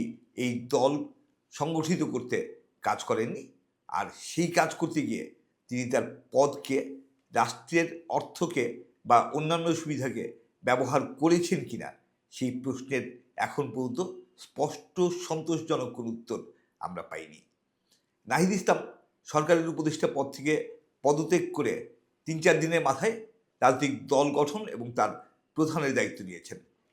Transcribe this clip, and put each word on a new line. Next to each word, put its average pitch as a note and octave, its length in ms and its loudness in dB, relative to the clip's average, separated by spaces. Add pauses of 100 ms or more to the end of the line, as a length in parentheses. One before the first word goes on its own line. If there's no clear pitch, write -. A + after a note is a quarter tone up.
(360)
এই B2 160 0 (160)
দল C3+ 240 4 (600)
সংগঠিত D#3 480 0 (100)
করতে A#2+ 260 -2 (440)
কাজ G#2 220 0
করেননি? A#2+ 400 -2 (440)
আর G2 180 -4 (160)
সেই E3+ 280 -2
কাজ D#3+ 240 2
করতে - 280 -2
গিয়ে A2+ 220 -4 (460)
তিনি B2 200 -2
তার B2 160 2 (240)
পদকে, C3+ 480 2 (540)
রাষ্ট্রের D#3+ 560 2 (200)
অর্থকে - 560 -2 (400)
বা A#2+ 140 8 (160)
অন্যান্য E3 400 0
সুবিধাকে B2+ 500 -4 (400)
ব্যবহার B2+ 380 2 (140)
করেছেন E3+ 480 4
কিনা, F#2 240 -10 (440)
সেই B2+ 280 -2
প্রশ্নের B2 440 -4 (400)
এখন C#3+ 260 -2
পর্যন্ত B2+ 300 -4 (380)
স্পষ্ট - 580 -6 (260)
সন্তোষজনক D#3 720 -2
কোনো A#2 160 -8
উত্তর A#2 280 -6 (420)
আমরা F2 220 -8
পাইনি। D#2 380 -14 (880)
নাহিদ E3 240 4
ইসলাম F#3+ 260 2 (500)
সরকারের D#3+ 400 4
উপদেষ্টা D#3 460 0
পদ C3+ 180 0
থেকে D3+ 220 0 (480)
পদত্যাগ D3+ 420 2 (100)
করে A#2+ 200 0 (540)
তিন D#3+ 120 -2
চার F#3+ 200 6
দিনের D#3+ 280 2
মাথায় F3 260 0 (480)
রাজনৈতিক C3 300 6 (140)
দল C#3+ 280 4
গঠন D3 340 0
এবং A#2 240 -10
তার A2+ 180 2 (460)
প্রধানের D3+ 420 2
দায়িত্ব G#2 260 0
নিয়েছেন, F2+ 340 -14 (340)